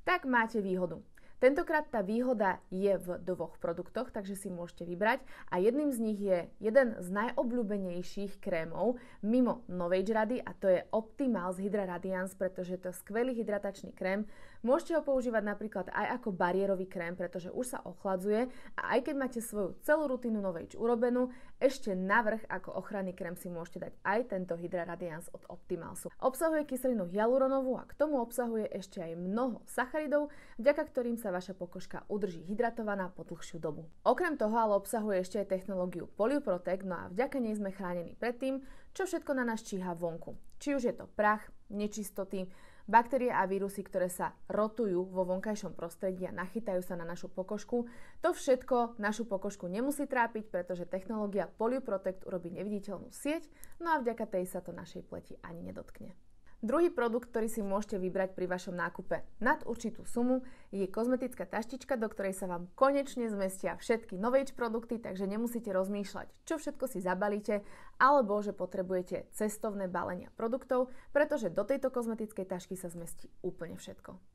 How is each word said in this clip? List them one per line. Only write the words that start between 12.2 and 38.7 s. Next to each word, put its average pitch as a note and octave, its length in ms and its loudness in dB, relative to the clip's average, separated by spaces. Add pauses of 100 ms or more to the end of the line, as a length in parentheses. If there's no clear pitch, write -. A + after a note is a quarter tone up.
pretože F3+ 480 -2
to F3+ 80 -6
je F3+ 160 -8
skvelý A#3 320 0
hydratačný G3+ 560 -2
krém. G3 320 0 (400)
Môžete D#4+ 320 4
ho D4+ 80 2
používať B3 400 2
napríklad G3+ 480 -2
aj A#3+ 320 0
ako G#3+ 80 0
bariérový F#3+ 560 4
krém, F3 240 -4
pretože F3 400 -6
už B3+ 240 -4
sa - 80 -8
ochladzuje G#3 640 0 (320)
a - 160 2
aj C4 80 4
keď D#4 100 -2
máte B3+ 300 -2
svoju G#3 400 -4
celú D4+ 240 6
rutinu A#3+ 320 0
Novage F#3 400 -4
urobenú, A#3+ 480 4 (320)
ešte B3+ 320 4
navrch G#3 560 4
ako F#3 320 -4
ochranný F#3+ 320 -4
krém F3+ 240 -6
si F3+ 160 -10
môžete E3+ 320 -8
dať - 80 -10 (160)
aj G#3 120 4 (120)
tento F3+ 240 -2
Hydra E3+ 320 -4
Radiance E3+ 480 -6
od - 160 -16
Optimalsu. E3+ 640 -8
Obsahuje D4+ 480 2
kyselinu B3 480 0
hyaluronovú C4 640 4
a - 80 -8
k - 80 -16
tomu C#4+ 320 2
obsahuje A#3 480 -2
ešte F#3+ 320 -8
aj E3 160 -6
mnoho G#3+ 480 0
sacharidov, D4 640 2 (240)
vďaka D4 320 4
ktorým A#3 320 -2
sa G3+ 100 -2
vaša F#3 240 -4
pokožka F3+ 560 -10
udrží F#3+ 320 -2
hydratovaná G#3 720 0
po - 80 -12
dlhšiu E3 400 -10
dobu. D#3+ 240 -6 (160)
Okrem D4 320 4
toho G#3+ 240 2
ale A3 160 6
obsahuje G#3 480 2
ešte G3 200 0
aj G3 80 -2
technológiu F#3 680 -2
Polyprotect, G3 680 2
no F3+ 200 -4
a F#3 40 -10
vďaka C4 280 0
nej A3 160 0
sme G3+ 160 -2
chránení F3+ 480 -4
pred A#3+ 160 -2
tým, C4 200 -2 (400)